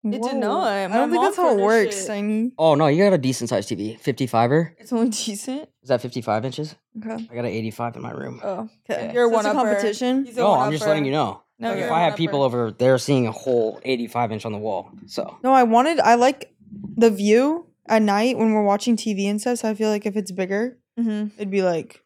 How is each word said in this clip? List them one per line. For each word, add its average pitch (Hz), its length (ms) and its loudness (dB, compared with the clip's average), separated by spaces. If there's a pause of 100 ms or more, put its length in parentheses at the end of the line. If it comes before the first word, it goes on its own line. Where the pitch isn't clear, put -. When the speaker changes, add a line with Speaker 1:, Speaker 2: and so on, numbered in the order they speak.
Speaker 1:
It 214 60 -2
did 214 100 -4
Speaker 2:
Whoa. 240 180 -4
Speaker 1:
not. 254 280 -2
Speaker 2:
I 196 220 -2
Speaker 1:
My 202 80 -2
Speaker 2:
don't 285 140 2
think 339 120 0
Speaker 1:
mom - 40 2
Speaker 2:
that's - 100 0
how 370 100 2
it 233 120 4
Speaker 1:
furnished 196 60 2
Speaker 2:
works, 208 400 2
Speaker 1:
it. - 40 -8
Speaker 2:
Tiny. 214 500 -2
Speaker 3:
Oh, 160 160 6
no, 151 140 4
you 160 160 4
got 202 80 6
a 175 60 4
decent 127 320 -2
sized 101 180 -2
T 110 80 -4
V. 107 200 -6
Fifty-fiver? 131 800 0
Speaker 1:
It's - 140 -10
only 233 180 0
<laughs> - 0 -
decent. 220 580 -8 (140)
Speaker 3:
Is 127 80 -20
that 123 100 2
fifty-five 113 440 -4
inches? 147 300 -8 (240)
Speaker 2:
Okay. 220 160 -10 (160)
Speaker 3:
I 120 40 -20
got 120 100 -6
an 110 80 -4
eighty-five 113 420 -6
in - 80 -14
my - 80 -12
room. 69 320 -12
Speaker 1:
Oh. 226 260 -8 (220)
Speaker 2:
Okay. - 240 -6
Speaker 1:
You're 240 120 2
a 233 40 4
Speaker 2:
So 226 80 2
it's 214 80 0
a - 20 0
Speaker 1:
one-upper. 214 260 0
Speaker 2:
competition? 240 500 0
Speaker 1:
He's 233 120 -10
a 247 40 -4
Speaker 3:
No, 208 140 4
I'm 127 180 2
just 151 100 -2
Speaker 1:
one-upper. 156 60 0
Speaker 3:
letting 151 180 2
you 131 60 0
know. 123 300 -2 (180)
Speaker 1:
No, 226 100 -6
Speaker 2:
Okay. 196 80 -4
Speaker 1:
you're 185 80 -4
Speaker 3:
If - 60 -2
Speaker 1:
a - 20 0
Speaker 3:
I 165 40 2
had 175 80 2
Speaker 1:
one-upper. 151 100 0
Speaker 3:
people 151 260 0
over, 120 300 0
they're 127 260 4
seeing 127 300 2
a 104 40 -4
whole 117 520 -2
eighty-five 120 480 -2
inch 107 120 -8
on 113 80 -6
the 104 60 -8
wall, 104 320 -6 (160)
so. - 380 -10
Speaker 2:
No, 262 80 4
I 262 100 6
wanted, 247 380 4
I 233 160 6
like 254 360 0 (440)
the 226 140 6
view 240 560 2 (220)
at 220 140 4
night 214 360 2
when 220 140 2
we're 214 120 2
watching 202 320 2
T 214 180 -4
V 196 140 -2
and 208 120 -2
stuff, 247 180 -2
so 220 120 -4
I 214 40 -4
feel 214 140 -2
like 208 160 -2
if 208 120 -4
it's 202 160 -6
bigger, 196 460 -4 (200)
Speaker 1:
Mm-hmm. 214 380 -4
Speaker 2:
it'd 202 140 -8
be 190 120 0
like 170 440 -2